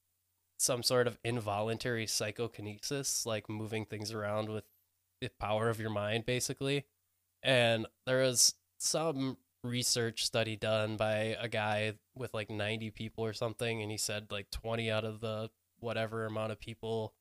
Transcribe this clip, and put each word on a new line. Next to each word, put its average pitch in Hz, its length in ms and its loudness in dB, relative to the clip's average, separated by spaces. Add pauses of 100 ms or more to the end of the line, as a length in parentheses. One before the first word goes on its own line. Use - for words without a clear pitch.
(580)
some 123 260 2
sort 123 240 6
of 113 160 -2
involuntary 113 840 0
psychokinesis, 107 1200 -2
like, 110 240 -2
moving 110 360 -4
things 104 280 -6
around 107 360 0
with 107 160 -6 (560)
the 127 80 -4 (100)
power 107 300 2
of 113 100 0
your 110 100 -4
mind, 107 360 0
basically. 135 600 0 (580)
And 117 440 6 (180)
there 127 180 4
was 127 320 6 (240)
some 139 580 0 (260)
research 120 640 0
study 110 300 0
done 110 400 2
by 110 440 2
a 117 100 -4
guy 107 440 0 (220)
with, 123 180 -8
like, 107 160 -4
ninety 110 400 -2
people 110 360 -6
or 107 80 -2
something, 113 480 -2
and 107 100 -4
he 107 60 -4
said, 107 340 -4
like, 101 180 -6
twenty 113 400 -2
out 107 160 2
of 107 140 -6
the 110 320 -4 (280)
whatever 113 460 -2
amount 110 280 -2
of 104 60 -8
people 113 600 -4